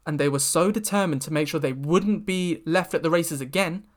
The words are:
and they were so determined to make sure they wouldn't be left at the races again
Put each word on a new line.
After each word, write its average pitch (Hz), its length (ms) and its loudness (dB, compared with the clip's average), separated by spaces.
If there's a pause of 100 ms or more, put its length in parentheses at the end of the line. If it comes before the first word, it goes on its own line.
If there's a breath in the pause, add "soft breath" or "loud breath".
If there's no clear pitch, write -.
and 151 120 -2
they 139 100 4
were 139 100 2
so 165 320 2
determined 202 520 0
to 156 100 -8
make 151 160 0
sure 160 100 -4
they 143 140 0
wouldn't 175 520 0
be 180 400 -2
left 175 300 0
at 165 80 0
the 160 80 2
races 165 300 0
again 170 420 -2 (140)